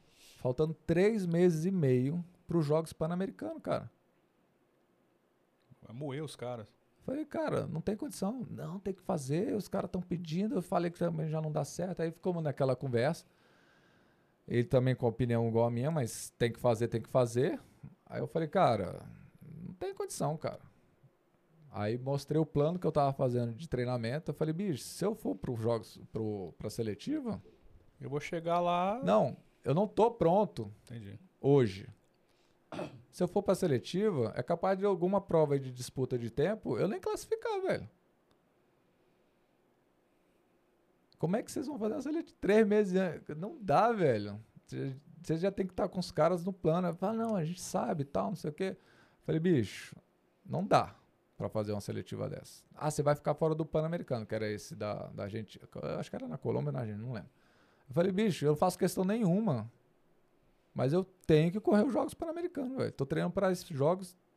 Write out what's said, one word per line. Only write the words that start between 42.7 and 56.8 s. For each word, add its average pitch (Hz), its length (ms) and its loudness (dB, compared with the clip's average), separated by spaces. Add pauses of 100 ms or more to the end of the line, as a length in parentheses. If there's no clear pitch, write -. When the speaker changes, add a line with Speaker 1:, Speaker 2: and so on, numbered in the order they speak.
Speaker 1:
an-, 185 260 0 (160)
não 220 240 -8
dá, 190 300 4
velho. 110 500 2 (240)
Cê, 131 300 -6 (280)
cê 160 140 0
já 190 140 0
tem 196 140 -2
que 185 80 -8
tá 202 140 0
com 180 120 -6
os 175 120 -4
caras 165 340 4
no 196 80 -2
plano." 175 340 2
Eu 170 60 0
falo, 202 240 -2
"Não, 226 180 0
a 165 80 0
gente 170 180 -6
sabe 190 400 -2
e 135 40 -4
tal, 196 240 -2
não 185 60 -4
sei - 140 -6
o 151 40 -4
quê." 190 240 -4 (440)
Falei, 160 180 0
"Bicho, 160 560 2 (500)
não 156 200 -2
dá - 280 4 (440)
pra 104 100 -4
fazer 104 240 -2
uma 104 100 -2
seletiva 107 480 -6
dessa." - 340 -14 (120)
"Ah, 151 160 -2
cê 147 100 -2
vai 147 140 4
ficar 151 180 -2
fora 156 220 0
do 156 100 -2
Pan-Americano", 156 600 -2
que 110 100 -6
era 107 140 -2
esse 107 260 -8
da, 104 320 -4
da 101 160 -10
Argentina. 104 500 -8
Eu - 260 -6
acho - 100 -8
que - 80 -8
era 254 100 -8
na 240 100 -8
Colômbia, 135 360 -2
na 139 60 -4
Argentina, 107 260 -6